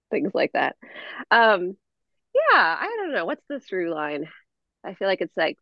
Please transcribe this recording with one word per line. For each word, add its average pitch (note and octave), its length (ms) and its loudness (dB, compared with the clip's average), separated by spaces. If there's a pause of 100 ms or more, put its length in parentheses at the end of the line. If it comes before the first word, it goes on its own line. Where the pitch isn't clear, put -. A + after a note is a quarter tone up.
(100)
things F#3+ 240 -2
like - 180 0
that. - 240 -2 (540)
Um, G#3 460 4 (580)
yeah, F#4 460 4
I A4 180 -4
don't F#4 140 -6
know. F3+ 140 -2
What's C4+ 220 -8
the C#4+ 120 -8
through F3 340 -4
line? D3+ 340 -6 (540)
I G3+ 120 -12
feel F#3+ 120 -4
like F#3+ 140 0
it's - 160 -6
like D#3+ 240 0